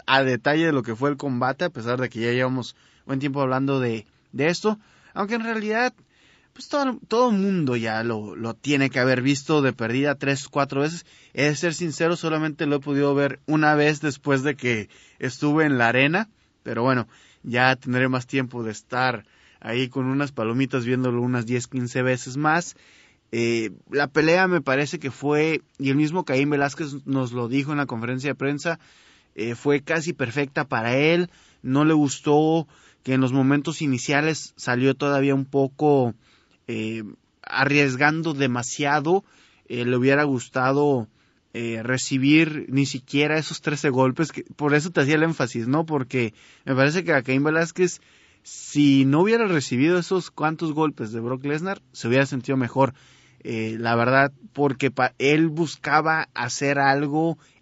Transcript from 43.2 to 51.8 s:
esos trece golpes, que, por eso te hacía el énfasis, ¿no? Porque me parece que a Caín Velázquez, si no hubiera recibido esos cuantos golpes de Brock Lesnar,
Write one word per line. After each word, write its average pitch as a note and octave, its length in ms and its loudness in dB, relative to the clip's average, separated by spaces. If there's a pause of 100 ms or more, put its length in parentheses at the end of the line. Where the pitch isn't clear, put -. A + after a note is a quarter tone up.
esos - 220 -8
trece D3 300 -2
golpes, C3 400 2
que, - 140 -12
por C#3+ 280 -4
eso D3+ 180 0
te E3 100 0
hacía C#3+ 160 2
el D#3 80 4
énfasis, B2+ 420 -2
¿no? D3+ 180 2
Porque C3 480 -2 (320)
me C3+ 120 -2
parece D3+ 260 2
que E3 100 0
a C3+ 100 2
Caín C3 200 0
Velázquez, E3 580 0 (440)
si C#3 600 4
no D3 180 4
hubiera A3+ 260 2
recibido D#3 500 2
esos F3 320 -2
cuantos D#3 420 -4
golpes C#3+ 380 -2
de A2+ 80 -8
Brock B2+ 260 -6
Lesnar, D#3+ 380 -6 (100)